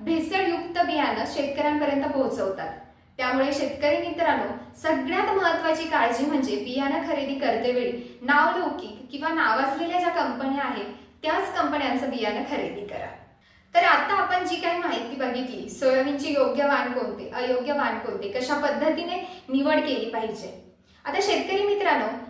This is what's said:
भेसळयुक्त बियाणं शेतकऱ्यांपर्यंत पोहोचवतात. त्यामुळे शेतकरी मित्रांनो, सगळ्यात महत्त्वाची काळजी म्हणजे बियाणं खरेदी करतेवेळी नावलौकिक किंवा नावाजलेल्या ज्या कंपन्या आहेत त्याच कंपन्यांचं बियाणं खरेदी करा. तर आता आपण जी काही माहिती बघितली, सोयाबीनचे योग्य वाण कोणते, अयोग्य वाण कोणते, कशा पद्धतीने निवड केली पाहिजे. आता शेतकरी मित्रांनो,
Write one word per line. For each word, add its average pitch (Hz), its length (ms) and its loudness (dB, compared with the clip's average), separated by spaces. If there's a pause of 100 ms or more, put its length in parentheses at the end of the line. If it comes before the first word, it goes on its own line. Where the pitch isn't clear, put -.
भेसळयुक्त 339 840 0
बियाणं 269 400 0
शेतकऱ्यांपर्यंत 294 800 0
पोहोचवतात. 208 640 0 (480)
त्यामुळे 269 360 2
शेतकरी 294 440 2
मित्रांनो, 330 840 -2
सगळ्यात 320 520 2
महत्त्वाची 330 500 2
काळजी 294 420 2
म्हणजे 285 300 2
बियाणं 285 520 -2
खरेदी 277 260 -2
करतेवेळी 247 880 0
नावलौकिक 285 880 0
किंवा 285 160 -4
नावाजलेल्या 320 720 2
ज्या 349 100 2
कंपन्या 277 540 -2
आहेत 214 300 -6 (280)
त्याच 339 360 0
कंपन्यांचं 277 520 0
बियाणं 214 400 -2
खरेदी - 360 -4
करा. - 200 -8 (680)
तर 349 100 8
आता 330 300 4
आपण 359 320 2
जी 339 100 0
काही 349 220 0
माहिती 269 380 -4
बघितली, 254 520 -4
सोयाबीनचे 277 640 2
योग्य 277 340 4
वाण 247 280 2
कोणते, 233 380 -4
अयोग्य 247 420 0
वाण 254 260 0
कोणते, - 300 -6
कशा 254 260 -2
पद्धतीने 311 920 -2
निवड 277 320 2
केली 220 300 -2
पाहिजे. - 640 -8 (320)
आता 285 180 -2
शेतकरी 392 440 2
मित्रांनो, 349 400 2 (240)